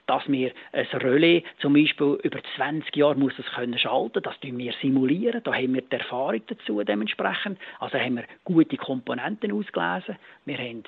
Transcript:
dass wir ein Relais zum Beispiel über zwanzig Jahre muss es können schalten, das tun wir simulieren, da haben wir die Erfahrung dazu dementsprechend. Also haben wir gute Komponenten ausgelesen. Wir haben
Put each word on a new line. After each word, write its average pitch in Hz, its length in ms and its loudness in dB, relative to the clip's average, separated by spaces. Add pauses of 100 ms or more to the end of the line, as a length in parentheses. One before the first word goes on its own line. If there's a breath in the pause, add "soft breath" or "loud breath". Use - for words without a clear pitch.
dass 135 200 0
wir 127 260 0 (200 loud breath)
ein 131 140 0
Relais 151 580 4 (140 loud breath)
zum 143 160 4
Beispiel 147 480 4
über 139 180 -2 (160)
zwanzig 147 400 -4
Jahre 143 200 4
muss 135 220 2
es 123 140 -12
können 123 260 -4
schalten, 190 440 0
das - 180 -8
tun 123 180 -8
wir 120 220 -6
simulieren, 151 640 2
da 131 80 -2
haben 131 220 0
wir 127 80 0
die 131 140 -4
Erfahrung 135 500 -2
dazu - 360 -4
dementsprechend. 208 760 -2 (220 loud breath)
Also 131 180 -4
haben 120 180 -2
wir 113 80 -6 (200 loud breath)
gute 165 340 4
Komponenten 139 760 -4
ausgelesen. 185 640 -4 (300 loud breath)
Wir 139 100 -6
haben 120 320 -8